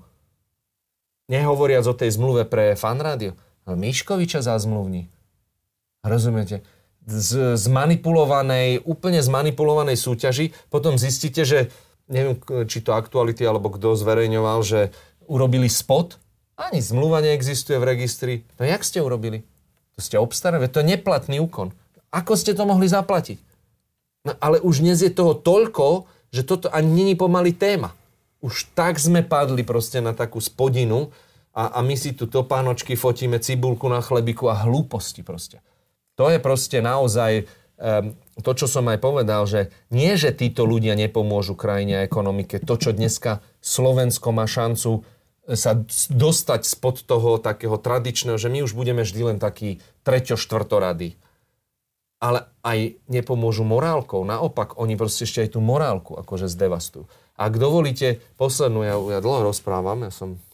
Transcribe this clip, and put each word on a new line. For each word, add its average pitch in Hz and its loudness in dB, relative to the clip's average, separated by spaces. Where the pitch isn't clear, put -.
nehovoriac 139 4
o 120 -2
tej 113 0
zmluve 120 2
pre 104 2
Fan 120 -2
Rádio, 117 -4
ale 95 -6
Miškoviča 151 -2
zazmluvní. 107 -2
Rozumiete? 110 0
Z, 117 0
zmanipulovanej, 135 2
úplne 165 0
zmanipulovanej 147 2
súťaži, 131 -2
potom 147 2
zistíte, 131 0
že, 131 2
neviem, 131 0
k-, 123 -4
či 113 -8
to 113 0
Aktuality, 117 0
alebo 107 0
kto 107 0
zverejňoval, 110 2
že 104 0
urobili 127 2
spot, - 0
ani 311 -4
zmluva 143 0
neexistuje 143 0
v 127 2
registri. 123 -4
No 120 -4
jak 180 0
ste 175 -2
urobili? 113 -4
To - -14
ste - -4
obstarali, 131 0
to 156 2
je 170 4
neplatný 143 -2
úkon. 143 -4
Ako 175 -2
ste 202 0
to 208 0
mohli 190 4
zaplatiť? 180 0
No, 143 -4
ale 156 4
už 151 4
dnes 175 4
je 180 4
toho 170 2
toľko, 185 2
že 127 -2
toto 180 -2
ani 156 4
není 185 4
pomaly 180 4
téma. 175 0
Už - -8
tak 170 0
sme 165 4
padli 139 0
proste 117 -2
na 117 -2
takú 113 -4
spodinu 127 0
a, 113 -4
a 123 0
my 135 0
si 135 -4
tu - -8
topánočky 127 -2
fotíme, 123 0
cibulku 127 -2
na 123 0
chlebiku 117 0
a 107 0
hlúposti 120 -2
proste. - -14
To 147 4
je 165 2
proste 131 0
naozaj, 113 0
ehm, 107 -2
to, 127 -2
čo 147 -4
som 127 0
aj 110 0
povedal, 110 2
že 101 0
nie, 156 4
že 143 2
títo 120 -2
ľudia 110 2
nepomôžu 104 0
krajine 101 -2
a 98 0
ekonomike, 98 -4
to, 120 0
čo 110 0
dneska 110 -2
Slovensko 127 0
má 110 0
šancu 113 -2
sa 113 2
s-, - -4
dostať 139 2
spod - -4
toho 117 2
takého 110 -4
tradičného, 123 -2
že 113 -2
my 139 -2
už 107 -6
budeme 120 -2
vždy 101 -6
len 101 -4
taký 101 -6
treťo-, 127 0
štvrtorady. 92 -2
Ale 120 -2
aj 113 -2
nepomôžu 117 -2
morálkou. 123 0
Naopak, 113 -4
oni 113 -2
proste 110 -4
ešte 110 -2
aj 107 -6
tú 113 -2
morálku 110 0
akože 95 -6
zdevastujú. 87 -2
Ak 110 -2
dovolíte, 135 0
poslednú, 131 0
ja, 104 -2
ja 101 -4
dlho 110 0
rozprávam, 98 -4
ja 101 -10
som 92 -12